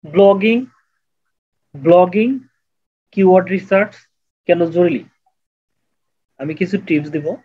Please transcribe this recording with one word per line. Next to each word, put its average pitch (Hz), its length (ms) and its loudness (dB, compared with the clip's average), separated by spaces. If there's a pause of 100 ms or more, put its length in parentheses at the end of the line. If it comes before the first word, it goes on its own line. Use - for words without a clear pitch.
Blogging, 196 600 2 (1080)
blogging 180 640 2 (720)
keyword 185 360 2
research 196 440 -2 (540)
কেন 170 200 0
জরুরি, 165 380 -2 (1300)
আমি 151 160 -8
কিছু 185 240 -4
tips 151 320 -4
দিব। 156 340 -8